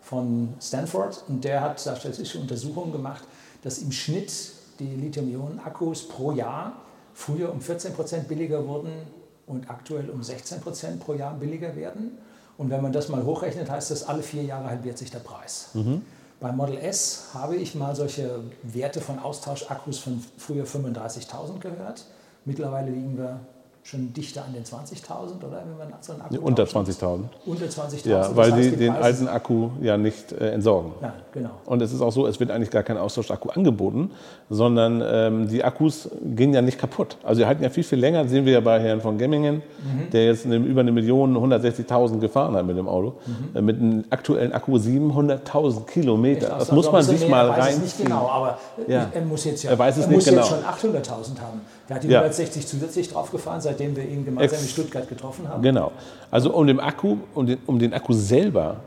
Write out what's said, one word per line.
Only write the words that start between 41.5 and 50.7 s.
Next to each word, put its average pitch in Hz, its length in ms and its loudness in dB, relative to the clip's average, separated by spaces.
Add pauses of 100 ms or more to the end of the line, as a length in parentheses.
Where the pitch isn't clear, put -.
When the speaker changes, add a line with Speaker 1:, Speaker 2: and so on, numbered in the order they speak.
Speaker 2:
gefahren 135 340 2
hat 90 100 2
mit 90 140 0
dem 92 80 -2
Auto, 95 280 0 (120)
Speaker 1:
Mhm. 123 300 -6
Speaker 2:
äh, 113 60 2
mit 110 180 2
einem 113 300 2
aktuellen 131 420 0
Akku 123 260 2
siebenhunderttausend 135 1120 2
Kilometer. 127 540 4
Speaker 1:
Echt? - 100 -2
Speaker 2:
Das - 80 -4
Speaker 1:
Also, 156 160 2
Speaker 2:
muss 156 100 8
man 156 80 4
Speaker 1:
also 147 160 8
Speaker 2:
sich 160 120 6
Speaker 1:
mehr 165 80 4
Speaker 2:
mal 123 180 8
Speaker 1:
weiß 123 80 4
ich 127 80 4
Speaker 2:
reinziehen. 143 180 2
Speaker 1:
nicht 185 160 -4
genau, 127 300 2
aber 131 300 0 (280)
Speaker 2:
Ja. 123 260 2
Speaker 1:
er 165 100 -2
muss 156 220 -2
jetzt 143 200 -4
ja, 135 80 0
Speaker 2:
Er 117 80 4
weiß 127 160 6
es 151 80 2
Speaker 1:
er - 40 2
Speaker 2:
nicht 160 100 10
Speaker 1:
muss 185 80 6
jetzt 135 100 10
Speaker 2:
genau. 120 100 6
Speaker 1:
schon - 180 0
achthunderttausend 123 760 -4